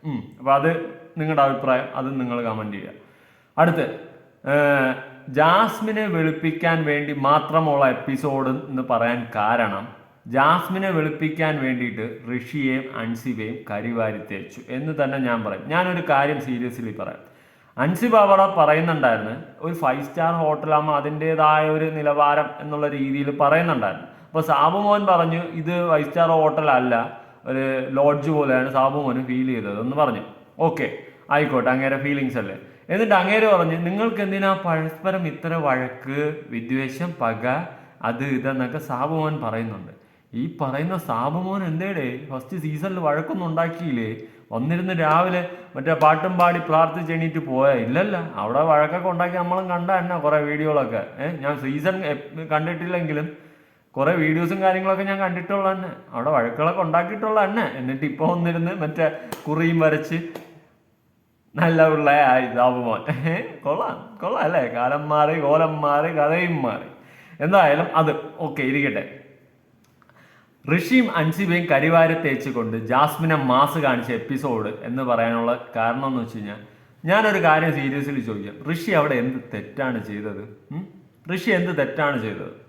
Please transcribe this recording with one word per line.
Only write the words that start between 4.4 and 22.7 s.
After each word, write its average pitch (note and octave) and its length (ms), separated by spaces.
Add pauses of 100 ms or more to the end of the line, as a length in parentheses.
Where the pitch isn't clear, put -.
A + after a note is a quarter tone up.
ഏ, C#3+ 420 (360)
ജാസ്മിനെ G#3 800
വെളുപ്പിക്കാൻ D#3+ 800
വേണ്ടി D3 280
മാത്രമുള്ള D3 760
എപ്പിസോഡ് C3+ 600
എന്ന് C3 420
പറയാൻ A#2 360 (100)
കാരണം, G#2+ 520 (380)
ജാസ്മിനെ E3+ 640
വെളുപ്പിക്കാൻ D#3 720
വേണ്ടിയിട്ട് A#2+ 560 (180)
ഋഷിയെയും C3 480 (120)
അൻസിബയും A2+ 600 (140)
കരിവാരി A2 480 (120)
തേച്ചു G2 380
എന്ന് C#3+ 360
തന്നെ C3+ 140
ഞാൻ A#2+ 260
പറയും. G2 220
ഞാനൊരു F3 420
കാര്യം C#3+ 320
സീരിയസ്ലി A#2+ 600
പറയാം. - 360 (420)
അൻസിബ G#3+ 380
അവിടെ G3 400
പറയുന്നുണ്ടായിരുന്നു, D3+ 760 (300)
ഒരു E3+ 140
ഫൈവ് C#3+ 280
സ്റ്റാർ E3 320
ഹോട്ടലാകുമ്പോൾ D3+ 640
അതിൻ്റേതായ D#3 720
ഒരു D#3 140
നിലവാരം D3 680 (100)
എന്നുള്ള D3 280